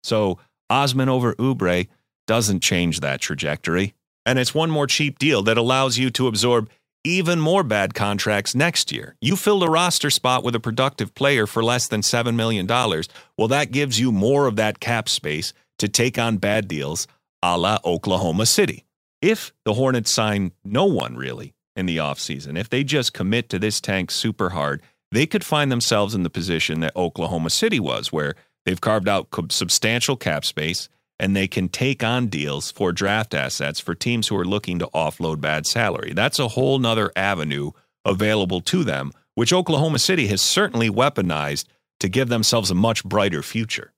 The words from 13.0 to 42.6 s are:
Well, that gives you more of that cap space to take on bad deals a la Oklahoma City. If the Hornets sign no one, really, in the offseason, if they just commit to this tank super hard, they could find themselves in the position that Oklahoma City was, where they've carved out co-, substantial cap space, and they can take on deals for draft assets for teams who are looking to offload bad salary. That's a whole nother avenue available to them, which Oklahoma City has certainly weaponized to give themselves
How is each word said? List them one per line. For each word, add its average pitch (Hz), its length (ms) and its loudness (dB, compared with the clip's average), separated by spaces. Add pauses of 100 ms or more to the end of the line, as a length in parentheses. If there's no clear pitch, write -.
Well, 110 100 2
that 139 220 0
gives 131 280 0
you 123 140 2
more 131 340 4
of 107 100 0
that 107 220 0
cap 117 300 -2
space - 460 -4 (240)
to 104 100 0
take 120 300 0
on 117 180 0
bad 104 320 0
deals 76 380 -4 (360)
a 87 140 2
la 98 260 2
Oklahoma 90 640 0
City. - 400 2 (380)
If 214 320 0 (100)
the 107 80 0
Hornets 127 380 2
sign 101 420 0 (120)
no 117 200 0
one, 71 320 0
really, 65 380 -10 (220)
in 92 100 -2
the 82 120 0
offseason, 73 600 -6
if 110 100 -6
they 131 140 0
just 139 320 -2
commit 113 340 0
to 113 100 -4
this 107 220 -2
tank 95 300 -4
super 107 400 -2
hard, 71 320 -4 (300)
they 123 120 4
could 185 200 -2
find 147 260 2
themselves 110 440 2
in 92 100 0
the 78 60 -2
position 82 500 -2
that 82 160 -2
Oklahoma 82 540 -2
City 220 280 0
was, 65 340 -4
where 73 220 -2 (320)
they've 92 140 -2
carved 107 280 0
out 98 220 0
co-, 85 180 -4
substantial 117 680 0
cap 76 280 -2
space, 80 440 -4 (320)
and 98 140 2
they 98 140 2
can 92 200 -2
take 127 360 -2
on 123 240 0
deals 73 420 -4
for 92 220 0
draft 101 420 -2
assets 71 460 -4
for 87 140 -4
teams 117 340 -2
who 104 80 0
are 90 80 0
looking 92 340 -2
to 85 100 -2
offload 78 520 -2
bad 76 260 -2
salary. - 460 -2
That's 113 260 0
a 127 100 0
whole 135 300 0
nother 113 380 0
avenue 78 560 -2 (320)
available 98 580 2
to 175 220 0
them, 69 280 -4 (220)
which 117 180 2
Oklahoma 160 460 2
City 156 300 2
has 98 120 0
certainly 117 480 2
weaponized 87 760 0 (360)
to 98 80 0
give 123 200 2
themselves 113 420 2